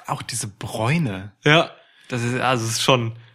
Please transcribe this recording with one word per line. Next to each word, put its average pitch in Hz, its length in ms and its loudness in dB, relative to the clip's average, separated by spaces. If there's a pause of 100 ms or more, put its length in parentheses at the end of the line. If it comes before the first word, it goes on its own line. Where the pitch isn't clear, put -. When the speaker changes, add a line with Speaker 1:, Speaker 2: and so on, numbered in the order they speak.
Speaker 1:
auch 139 140 -6
diese - 260 -8
Bräune. 110 840 -2 (100)
Speaker 2:
Ja. 151 280 4 (360)
Das 123 160 -4
ist, 120 160 -2
also 120 240 0
es 113 100 -4
ist - 100 -2
schon, 120 340 2 (180)